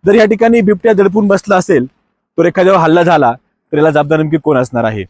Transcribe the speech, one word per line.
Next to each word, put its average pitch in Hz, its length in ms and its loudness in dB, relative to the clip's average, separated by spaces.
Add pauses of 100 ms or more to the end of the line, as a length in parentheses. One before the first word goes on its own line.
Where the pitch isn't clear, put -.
जर 202 80 4
या 220 100 4
ठिकाणी 226 360 0
बिबट्या 208 320 0
दडपून 202 340 0
बसला 196 300 0
असेल, 151 300 -2 (520)
तर 165 60 2
एखाद्यावर 185 340 0
हल्ला 165 240 2
झाला, 143 300 0 (400)
तर 151 40 -4
याला 156 140 2
जबाबदार 147 280 -2
नेमकी 156 180 -2
कोण 151 200 -2
असणार 123 280 -4
आहे? 107 260 -6